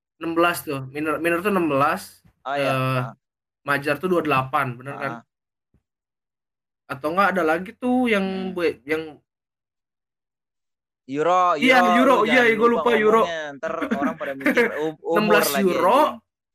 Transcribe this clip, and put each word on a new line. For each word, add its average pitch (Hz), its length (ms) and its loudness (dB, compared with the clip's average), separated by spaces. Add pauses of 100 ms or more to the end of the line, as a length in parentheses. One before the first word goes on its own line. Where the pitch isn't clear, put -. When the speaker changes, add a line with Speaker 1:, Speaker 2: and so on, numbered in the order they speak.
(200)
Speaker 1:
Enam 165 140 -8
belas 170 300 2
tuh, 139 160 -6 (120)
minor, 151 280 -4
minor 170 200 0
tuh 202 120 -2
enam 175 160 0
belas, 147 340 0 (420)
Speaker 2:
Oh, 139 120 -6
iya. 139 140 -2
Speaker 1:
eh, 131 300 0
Speaker 2:
Ah. 123 120 -6 (520)
Speaker 1:
majer 143 360 -2
tuh 180 80 -4
dua 175 120 2
puluh 151 80 -4
delapan, 135 480 0
bener 135 240 -14
kan? 135 140 -6
Speaker 2:
Ah. 117 80 -14 (1700)
Speaker 1:
Atau 135 260 -8
nggak 190 220 4
ada 170 80 0
lagi 175 280 -2
tuh 247 380 0
yang 196 120 2
Speaker 2:
Hmm. 190 320 -6
Speaker 1:
buat, 170 280 -2
yang 156 200 -4 (2000)
Speaker 2:
Euro, 170 560 0
Speaker 1:
Iya, 247 240 4
Speaker 2:
euro, - 160 4
Speaker 1:
euro, 262 160 4
Speaker 2:
lu 220 160 0
Speaker 1:
iya, 247 160 4
Speaker 2:
jangan 226 80 2
Speaker 1:
gua 233 160 4
lupa 233 80 0
Speaker 2:
lupa 240 160 0
Speaker 1:
euro. 220 240 4
Speaker 2:
ngomongnya, 165 220 -2 (180)
ntar 160 140 -6 (180)
orang 143 240 -2
pada 139 240 -8
mikir 247 160 0 (160)
Speaker 1:
<laughs> - 80 -
Speaker 2:
u-, 156 240 -4
umur 165 160 0
Speaker 1:
Enam - 80 0
belas 208 240 4
Speaker 2:
lagi, 196 160 0
Speaker 1:
euro, 190 320 4
Speaker 2:
anjing. 294 160 2 (400)